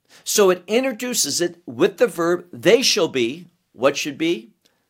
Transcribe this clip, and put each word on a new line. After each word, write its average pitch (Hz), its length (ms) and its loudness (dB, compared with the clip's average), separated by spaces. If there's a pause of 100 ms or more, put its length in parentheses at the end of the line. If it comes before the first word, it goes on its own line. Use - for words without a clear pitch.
(220)
So 202 280 4
it 180 160 0
introduces 233 720 -2
it 175 260 -4
with 135 320 0
the 247 80 4
verb 175 460 -2
"they 185 300 4
shall 185 260 0
be." 135 400 -2 (240)
What 139 240 0
should 143 200 -8
be? 180 360 -4 (380)